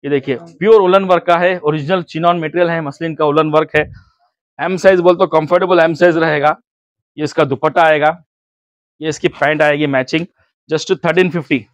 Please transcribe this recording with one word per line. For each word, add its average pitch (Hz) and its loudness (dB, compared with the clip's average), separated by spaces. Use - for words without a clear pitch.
ये 143 -8
देखिए, 139 -2
pure 214 6
woolen 190 2
work 175 2
का 170 2
है, 180 0
original 156 -2
chinon 170 -2
material 165 -2
है, 165 -4
masculine 156 -8
का 156 -2
woolen 156 0
work 156 0
है। 151 0
एम 175 -4
size 190 4
बोल 175 4
तो 185 0
comfortable 175 0
M 165 2
size 170 2
रहेगा। 151 0
ये 147 -6
इसका 151 -2
दुपट्टा 151 0
आएगा, 156 2
ये 156 -4
इसकी 156 -4
पैंट 151 -2
आएगी 147 0
matching। 139 -2
Just 156 -4
thirteen 175 0
fifty। 147 -4